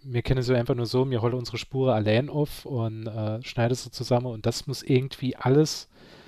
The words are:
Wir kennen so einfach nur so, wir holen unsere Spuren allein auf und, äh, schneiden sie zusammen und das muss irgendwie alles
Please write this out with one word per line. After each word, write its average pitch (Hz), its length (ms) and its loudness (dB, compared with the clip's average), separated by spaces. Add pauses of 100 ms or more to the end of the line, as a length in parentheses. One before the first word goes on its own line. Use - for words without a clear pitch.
Wir 120 180 -2
kennen 131 220 0
so 123 100 2
einfach 123 220 2
nur 120 100 -2
so, 127 240 2
wir 117 140 0
holen 120 100 2
unsere 120 240 -6
Spuren 131 380 0
allein 110 340 2
auf - 380 -4
und, 113 400 -4
äh, 110 360 -4
schneiden 123 320 0
sie 123 140 -12
zusammen 123 380 0
und 110 180 -10
das - 220 -2
muss 135 160 -8
irgendwie 131 520 0
alles 147 540 2 (380)